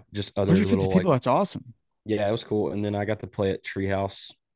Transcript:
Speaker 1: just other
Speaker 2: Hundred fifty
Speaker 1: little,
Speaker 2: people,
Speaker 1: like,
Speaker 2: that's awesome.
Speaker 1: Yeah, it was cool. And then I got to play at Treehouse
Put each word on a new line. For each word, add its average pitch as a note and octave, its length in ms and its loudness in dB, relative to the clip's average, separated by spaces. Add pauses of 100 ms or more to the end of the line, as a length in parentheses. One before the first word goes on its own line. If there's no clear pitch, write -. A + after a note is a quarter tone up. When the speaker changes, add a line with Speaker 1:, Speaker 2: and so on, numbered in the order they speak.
(140)
Speaker 1:
just G2+ 240 -6
other G2+ 140 2
Speaker 2:
Hundred F#3+ 120 6
fifty G3 140 2
Speaker 1:
little, F#3+ 160 2
Speaker 2:
people, F#3 180 4
Speaker 1:
like, B2+ 100 2
Speaker 2:
that's - 60 -4
awesome. - 460 0 (320)
Speaker 1:
Yeah, G#2 220 0
it G#2 40 2
was A#2 120 -2
cool. G#2 280 0
And G#2 120 -4
then G#2 120 -2
I G2+ 100 -2
got G#2 140 -2
to - 80 -12
play G2 240 -2
at - 120 -6
Treehouse G2 680 -4 (240)